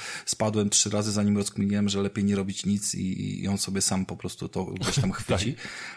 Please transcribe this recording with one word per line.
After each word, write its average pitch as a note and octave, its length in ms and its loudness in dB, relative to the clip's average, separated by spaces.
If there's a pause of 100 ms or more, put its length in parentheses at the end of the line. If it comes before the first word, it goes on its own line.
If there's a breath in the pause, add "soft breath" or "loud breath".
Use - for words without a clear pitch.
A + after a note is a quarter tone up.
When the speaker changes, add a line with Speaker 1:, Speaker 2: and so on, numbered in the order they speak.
(260 loud breath)
Speaker 1:
spadłem G#2+ 440 2
trzy - 200 4
razy, G#2 220 0
zanim G#2 260 4
rozkminiłem, G2+ 520 2
że G2 120 0
lepiej G2+ 220 0
nie G2+ 120 4
robić G2 300 -2
nic G2+ 300 0
i, F#2+ 480 -2
i F#2 40 0
on G2 100 2
sobie G2 240 -2
sam F#2+ 240 0
po F2 120 -8
prostu - 320 -8
to F#2 160 -4
gdzieś G2 300 -2
tam F#2+ 200 2
Speaker 2:
<laughs> - 60 -6
Speaker 1:
chwyci. G#2+ 340 0
Speaker 2:
Tak. - 100 -14 (320 loud breath)